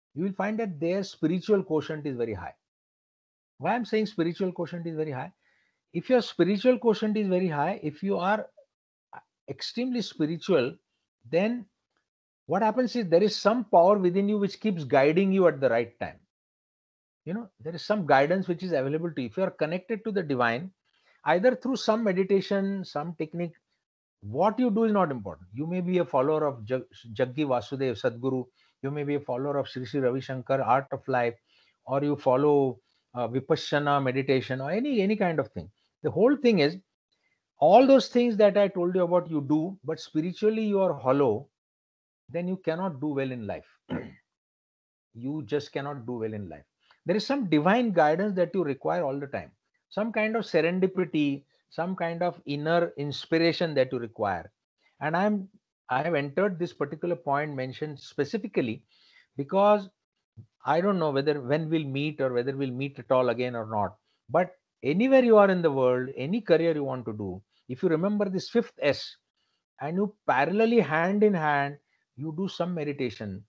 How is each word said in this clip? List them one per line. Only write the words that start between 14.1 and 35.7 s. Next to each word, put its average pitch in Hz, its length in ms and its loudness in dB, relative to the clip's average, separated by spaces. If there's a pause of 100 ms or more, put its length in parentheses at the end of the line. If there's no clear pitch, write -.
you 214 80 0
which 196 240 -4
keeps 175 240 -2
guiding 156 480 4
you 185 140 6
at 147 120 2
the 131 100 2
right 117 300 -2
time. 87 180 -10 (1080)
You 160 80 -6
know, 226 160 -8 (100)
there 160 160 -10
is - 80 -12
some 208 220 0
guidance 147 420 4
which 180 160 -4
is 185 80 -6
available 156 400 -2
to 143 100 -6
you. 123 60 -4
If 107 80 -12
you 185 80 -2
are 180 80 -2
connected 185 540 -6
to 220 80 -4
the 190 100 -2
divine, 131 480 -2 (540)
either 185 300 4
through 269 200 -4
some 220 300 0
meditation, 196 800 0
some 160 300 -8
technique, 165 360 -6 (680)
what 160 360 0
you 254 140 0
do 226 140 2
is 214 80 2
not 185 180 2
important. 90 420 -10
You 143 140 -8
may 180 140 -4
be 180 160 -2
a 175 80 2
follower 151 400 2
of 123 180 -4
Jag-, 127 220 -4 (280)
Jaggi 127 320 -2
Vasudev, 127 560 -2
Sadhguru. 127 440 -2 (360)
You 135 100 -6
may 147 120 -6
be 143 120 -2
a 143 40 -2
follower 139 380 -4
of 135 100 -2
Sri 127 180 -8
Sri 143 140 -4
Ravi 131 220 0
Shankar, 131 400 -2
Art 127 320 2
of - 140 -10
Life, 120 280 0 (500)
or 139 160 -2
you 147 140 0
follow, 139 640 2 (340)
uh, 120 140 -4
Vipassana 143 760 0
meditation, 131 600 0
or 139 100 -6
any, 240 300 -2
any 202 160 0
kind 170 220 0
of 123 100 -4
thing. 82 200 -12 (340)